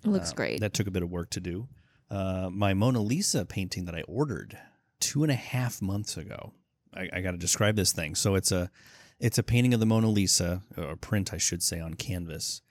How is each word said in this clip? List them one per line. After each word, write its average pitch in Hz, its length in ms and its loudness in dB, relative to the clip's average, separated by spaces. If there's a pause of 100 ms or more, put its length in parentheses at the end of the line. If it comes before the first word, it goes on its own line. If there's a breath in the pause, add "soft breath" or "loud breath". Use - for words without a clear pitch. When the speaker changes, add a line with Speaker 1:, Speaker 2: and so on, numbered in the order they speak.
Speaker 1:
It 220 60 2
looks 185 220 0
Speaker 2:
Uh, - 40 -14
Speaker 1:
great. 62 260 -2
Speaker 2:
that 104 120 0
took 101 140 0
a 95 40 -4
bit 90 120 0
of 87 60 -2
work 87 220 -4
to 95 100 -6
do. 90 260 -6 (420 soft breath)
Uh, 95 440 -2
my 98 220 4
Mona 117 260 4
Lisa 127 420 0
painting 92 420 -4
that 85 100 -8
I 82 80 -6
ordered 107 540 -4 (440 loud breath)
two - 220 0
and 156 80 4
a 131 40 2
half 123 460 -4
months 101 340 -2
ago. - 380 -10 (400)
I, 92 180 -6
I 92 100 -2
gotta 92 180 -2
describe 104 360 4
this 95 160 4
thing. 80 220 -4
So 98 220 2
it's 92 160 2
a, 90 180 2 (500 loud breath)
it's 120 200 2
a 113 40 2
painting 123 300 4
of 113 60 4
the 110 80 4
Mona 110 220 6
Lisa, 92 520 2 (160)
or 76 140 -6
a 80 60 -8
print, - 360 -2
I 85 60 -6
should - 240 0
say, 85 160 -2
on 82 160 -8
canvas. 82 760 -6